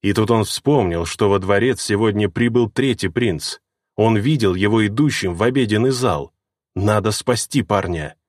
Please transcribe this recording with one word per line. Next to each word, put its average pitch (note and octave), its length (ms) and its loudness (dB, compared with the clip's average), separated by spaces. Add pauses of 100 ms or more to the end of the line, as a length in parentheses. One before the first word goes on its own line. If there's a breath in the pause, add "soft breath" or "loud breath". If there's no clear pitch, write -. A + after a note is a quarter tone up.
И G2 100 0
тут G#2+ 160 0
он A2+ 140 4
вспомнил, F#2 640 0
что G2+ 260 0
во G2 80 2
дворец G2+ 420 0
сегодня G#2 480 0
прибыл A#2+ 400 0
третий B2+ 400 -2
принц. F#2 480 -4 (380)
Он A2 220 4
видел A2 360 2
его G#2 320 2
идущим G#2 480 0
в E2+ 80 -4
обеденный A#2 480 0
зал. A2 420 -2 (440)
Надо G#2 340 0
спасти A#2+ 540 -2
парня. F2 540 -2 (120)